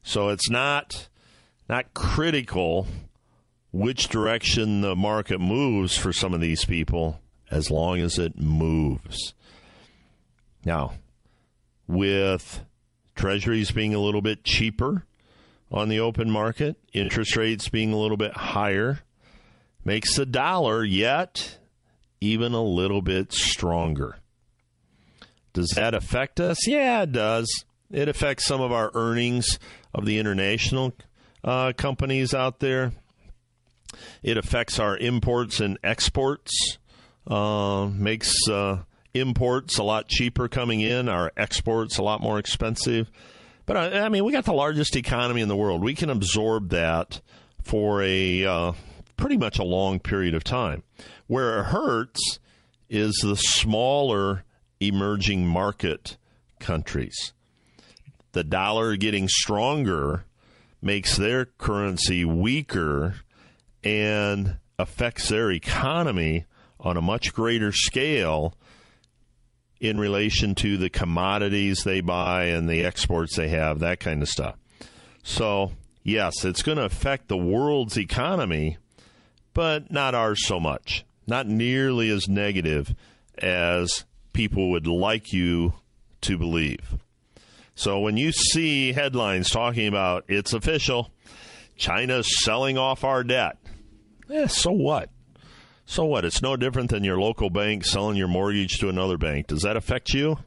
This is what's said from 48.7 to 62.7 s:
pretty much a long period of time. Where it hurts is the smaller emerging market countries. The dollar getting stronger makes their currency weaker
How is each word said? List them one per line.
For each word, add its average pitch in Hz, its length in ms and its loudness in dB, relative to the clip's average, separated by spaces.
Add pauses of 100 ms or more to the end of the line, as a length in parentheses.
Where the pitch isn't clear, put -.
pretty 277 220 0
much 113 200 0
a 98 60 0
long 92 360 2
period 90 340 0
of 80 100 -2
time. 110 380 -2 (440)
Where 117 340 2
it 98 40 -2
hurts 131 720 -2 (520)
is 107 320 2
the 101 140 2
smaller 110 1080 2 (340)
emerging 98 680 0
market 90 720 -2 (420)
countries. - 720 -6 (1000)
The 85 120 -2
dollar 104 520 0
getting 101 300 0
stronger 101 1000 0 (560)
makes 101 340 0
their 120 300 0
currency 95 800 0
weaker 85 880 0 (680)